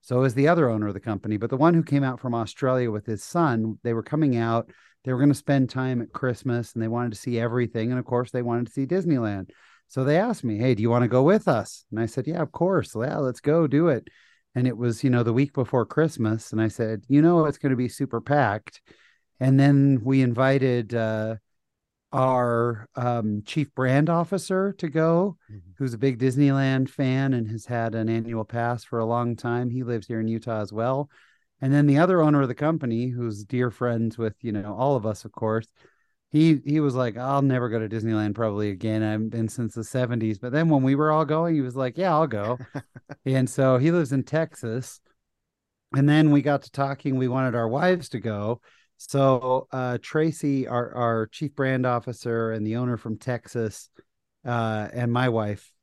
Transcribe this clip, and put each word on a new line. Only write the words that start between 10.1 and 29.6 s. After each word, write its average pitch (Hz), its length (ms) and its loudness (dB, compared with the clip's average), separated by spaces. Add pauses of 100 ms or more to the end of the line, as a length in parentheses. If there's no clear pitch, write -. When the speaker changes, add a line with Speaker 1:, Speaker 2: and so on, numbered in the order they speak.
Speaker 1:
asked 214 280 -2
me, 107 120 -2
"Hey, 123 180 2
do 101 60 -4
you 117 80 2
wanna 120 200 4
go 127 140 4
with 190 260 4
us?" - 420 -2
And 107 80 -6
I 117 60 0
said, - 220 -6
"Yeah, 165 140 -4
of 143 120 -6
course. 170 420 -2
Yeah, 117 220 -4
let's 131 240 -4
go 160 260 2
do 147 220 2
it." 123 180 -2 (480)
And 123 100 2
it 123 120 0
was, 120 260 -2
you 139 60 4
know, 120 140 4
the 113 100 2
week 143 200 2
before 123 320 0
Christmas. 113 680 -2
And 110 80 0
I 110 80 2
said, 110 400 -6
"You 143 120 6
know, 165 240 6
it's 143 120 -2
gonna 131 180 0
be 123 140 -2
super 117 320 -4
packed." 117 600 0 (600)
And 135 180 4
then 139 460 6
we 135 160 2
invited, 123 720 2
uh, 110 420 -2 (760)
our, 120 840 0
um, 117 500 -2
chief - 280 -4
brand 135 360 2
officer 185 640 -2
to 190 160 -8
go, 165 480 0 (140)
Speaker 2:
Mm-hmm. 104 80 -16 (180)
Speaker 1:
who's 131 160 -4
a 113 40 -10
big 123 220 0
Disneyland 135 680 2
fan 135 440 0
and 117 160 -2
has 110 160 -10
had 113 300 -2
an 110 140 -2
annual 113 360 -2
pass 117 380 -4
for 117 160 -6
a 113 60 0
long 120 300 0
time. 120 340 -4